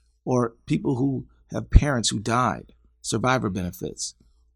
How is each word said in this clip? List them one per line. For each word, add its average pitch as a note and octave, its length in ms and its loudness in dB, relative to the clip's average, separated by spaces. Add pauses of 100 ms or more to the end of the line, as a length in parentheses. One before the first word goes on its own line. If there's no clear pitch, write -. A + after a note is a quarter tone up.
(240)
or B2 300 0 (120)
people C#3+ 280 0
who B2+ 320 -2 (240)
have A2+ 220 -8
parents C3 380 6
who A#2 100 -4
died, A2+ 540 -4 (320)
survivor A2+ 440 -2
benefits, - 640 -8 (420)